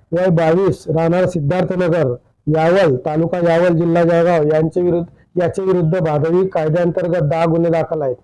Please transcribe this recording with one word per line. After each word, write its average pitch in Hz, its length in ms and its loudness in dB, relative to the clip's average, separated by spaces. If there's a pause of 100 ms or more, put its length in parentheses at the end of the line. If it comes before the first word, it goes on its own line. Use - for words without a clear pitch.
(120)
वय 180 180 0
बावीस, 170 580 0
राहणार 165 380 0
सिद्धार्थनगर, 170 880 -2 (420)
यावल, 165 400 2 (100)
तालुका 165 420 -2
यावल, 170 300 2
जिल्हा 170 260 2
जळगाव 170 480 2
यांच्या 160 300 0
विरुद्ध, 175 580 -4
याच्या 170 240 -2
विरुद्ध 185 340 0
भादवी 165 500 0
कायद्याअंतर्गत 170 840 -2
दहा 165 160 0
गुन्हे 170 240 0
दाखल 160 320 -2
आहेत. 127 220 -4